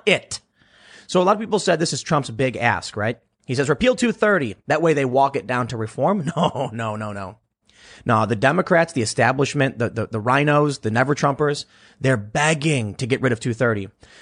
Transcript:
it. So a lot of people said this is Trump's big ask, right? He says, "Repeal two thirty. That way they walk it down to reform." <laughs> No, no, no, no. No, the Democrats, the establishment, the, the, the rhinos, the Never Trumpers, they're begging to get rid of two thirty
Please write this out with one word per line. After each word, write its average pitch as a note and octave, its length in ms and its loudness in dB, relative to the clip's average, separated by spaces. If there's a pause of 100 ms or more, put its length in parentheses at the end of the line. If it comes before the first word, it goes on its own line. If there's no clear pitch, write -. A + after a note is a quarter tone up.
it. - 340 0 (680)
So F#3 140 2
a - 20 4
lot G3 100 4
of G#3 60 0
people G#3+ 200 -2
said E3+ 200 2
this E3 120 0
is C#3 120 -6
Trump's D3 260 -2
big B2 260 -2
ask, G#2+ 400 0
right? A2 240 -4 (280)
He B2+ 80 -4
says, C3+ 120 0
"Repeal G#3+ 280 2
two A#3+ 180 0
thirty. E3+ 420 2 (120)
That D#3 140 2
way E3 120 4
they C#3 120 2
walk C3+ 300 2
it G#2+ 120 -4
down B2 200 -2
to A#2+ 100 -8
reform." D3 540 -2
<laughs> - 60 -
No, C#3 340 -2
no, A2 240 -6
no, G#2+ 160 -8
no. G2 260 -12 (680)
No, A2 200 4
the G#2+ 100 0
Democrats, E3 580 2
the B2+ 80 0
establishment, C3 760 0
the, A2+ 120 -2
the, G#2+ 180 -6
the A2+ 140 -6
rhinos, D3 580 2
the A2+ 120 -4
Never C3 240 2
Trumpers, C#3+ 500 -2 (340)
they're C3 160 2
begging C#3 800 0
to B2+ 120 -6
get B2 140 0
rid B2 120 2
of A2 60 -6
two B2 140 -4
thirty G#2+ 360 -2 (320)